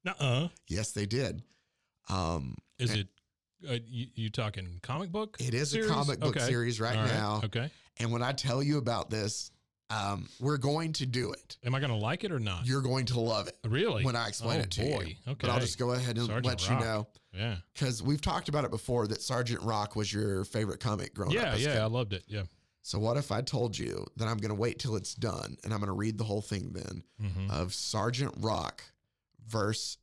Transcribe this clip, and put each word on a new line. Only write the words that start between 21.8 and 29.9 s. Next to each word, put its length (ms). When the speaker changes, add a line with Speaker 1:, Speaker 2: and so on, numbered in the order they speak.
Speaker 1:
I 40
loved 280
it. 120
Yeah. 160
Speaker 2:
So 160
what 180
if 140
I 120
told 360
you 260
that 100
I'm 120
gonna 180
wait 240
till 160
it's 180
done 480
and 100
I'm 80
gonna 120
read 260
the 60
whole 180
thing 300
then 320
Speaker 1:
Mm-hmm. 300
Speaker 2:
of 200
Sergeant 680
Rock 440
versus 560